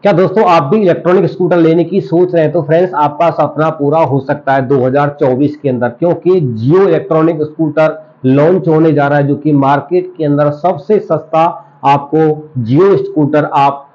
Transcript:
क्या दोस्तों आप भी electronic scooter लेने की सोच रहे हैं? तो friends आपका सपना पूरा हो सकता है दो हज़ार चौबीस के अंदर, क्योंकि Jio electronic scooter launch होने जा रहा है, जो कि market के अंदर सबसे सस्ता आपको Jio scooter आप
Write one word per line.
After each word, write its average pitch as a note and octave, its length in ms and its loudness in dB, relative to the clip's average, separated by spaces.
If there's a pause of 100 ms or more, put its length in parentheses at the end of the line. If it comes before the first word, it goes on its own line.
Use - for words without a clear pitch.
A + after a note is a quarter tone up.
क्या G3+ 80 2
दोस्तों F#3 340 2
आप E3 180 4
भी F3+ 140 0
electronic F3+ 480 0
scooter F3 300 -2
लेने E3 280 2
की F3 160 -2
सोच F3 340 -2
रहे E3 80 2
हैं? D3+ 100 0
तो E3+ 100 0
friends E3+ 340 0
आपका D3+ 360 0
सपना D3+ 380 -2
पूरा D3+ 300 -2
हो C#3 200 0
सकता C3+ 320 -4
है C3+ 140 0
दो C#3 120 0
हज़ार C#3+ 420 0
चौबीस C#3+ 360 0
के C#3+ 120 -6
अंदर, B2 220 -2
क्योंकि E3+ 400 -2 (280)
Jio D3 240 2
electronic D#3+ 600 0
scooter D3+ 540 -2 (300)
launch D#3 420 2
होने D#3+ 240 2
जा C#3+ 160 2
रहा D3 100 0
है, C#3+ 80 0
जो C#3 100 0
कि D3+ 180 -2
market C#3+ 640 0
के D#3+ 60 -4
अंदर D3 280 0
सबसे F#3 480 -2
सस्ता D#3+ 420 -2 (440)
आपको C#3+ 340 0 (420)
Jio E3 360 2
scooter D3 560 -2
आप C#3 300 0 (100)